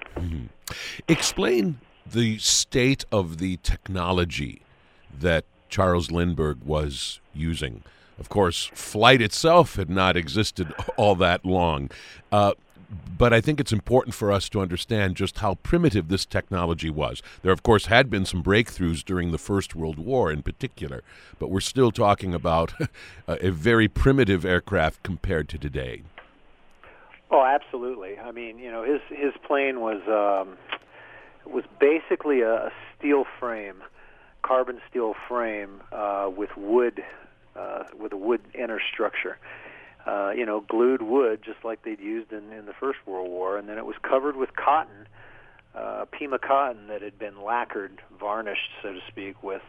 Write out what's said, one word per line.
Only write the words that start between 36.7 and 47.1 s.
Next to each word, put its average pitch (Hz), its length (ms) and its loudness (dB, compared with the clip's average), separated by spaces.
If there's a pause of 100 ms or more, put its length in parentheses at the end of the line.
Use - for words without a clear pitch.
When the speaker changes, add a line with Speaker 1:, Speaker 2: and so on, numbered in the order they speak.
Speaker 2:
uh, 98 300 -10 (120)
with 107 160 -10
a 104 40 -10
wood 110 240 -2 (120)
inner 113 280 -6 (120)
structure. - 460 -6 (680)
Uh, 101 280 -2
you 120 120 -2
know, 107 200 -4
glued 123 360 2
wood, 113 420 2
just 107 180 -16
like 113 200 -10
they'd 107 180 -10
used 110 320 -8
in, 107 200 -14
in 110 120 -18
the 104 80 -18
First 135 320 -6
World 92 240 -8
War, 92 300 -4
and 101 100 -12
then 107 80 -10
it 113 80 -10
was 110 180 -10
covered 135 320 0
with 131 220 -6
cotton, - 500 -2 (680)
uh, 107 360 -10
Pima 139 280 -8
cotton 131 500 -2
that 104 140 -10
had 104 160 -16